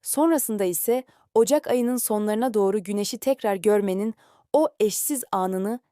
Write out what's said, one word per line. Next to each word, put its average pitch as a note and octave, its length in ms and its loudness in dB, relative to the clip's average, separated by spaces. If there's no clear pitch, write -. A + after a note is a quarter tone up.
Sonrasında C#4 600 0
ise A#3 400 -2
Ocak C#4 320 4
ayının B3 300 0
sonlarına G#3+ 580 -2
doğru G3+ 280 0
güneşi G3+ 360 -4
tekrar A#3 380 -2
görmenin G3+ 580 0
o D4+ 160 4
eşsiz A3 520 -2
anını F#3+ 480 -2